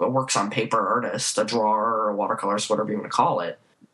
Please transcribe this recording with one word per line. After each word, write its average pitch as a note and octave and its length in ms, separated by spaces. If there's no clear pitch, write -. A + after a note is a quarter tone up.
a F2+ 80
works C3 280
on G#2 140
paper A2 380
artist, G#2+ 500
a G#2+ 60
drawer, A2 680
a G2+ 40
watercolorist, G2+ 560
whatever G#2+ 200
you G#2+ 60
wanna G2 140
call B2+ 300
it. E2+ 180